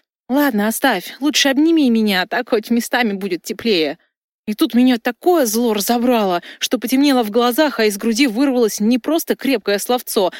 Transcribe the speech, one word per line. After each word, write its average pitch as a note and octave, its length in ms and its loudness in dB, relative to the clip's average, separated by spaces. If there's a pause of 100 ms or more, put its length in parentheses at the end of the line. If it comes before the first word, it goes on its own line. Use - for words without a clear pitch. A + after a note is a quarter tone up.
(280)
«Ладно, G#3+ 400 0
оставь, - 520 -2
лучше C#4 280 0
обними D4+ 400 2
меня, G#3+ 380 2
так - 240 -6
хоть A3 200 0
местами A#3 440 0
будет F#3 280 -6
теплее». E3+ 560 -2 (480)
И G#3+ 80 -4
тут C#4 200 -2
меня B3 240 4
такое D#4 460 0
зло A3 300 0
разобрало, A3 640 0 (200)
что - 180 -2
потемнело C4 460 2
в G#3 60 -8
глазах, A#3+ 500 0
а A3 60 2
из G3+ 100 -2
груди A#3 320 0
вырвалась A#3+ 500 0
не A#3 200 2
просто D4 360 -2
крепкое G#3 460 -2
словцо, A3+ 600 -2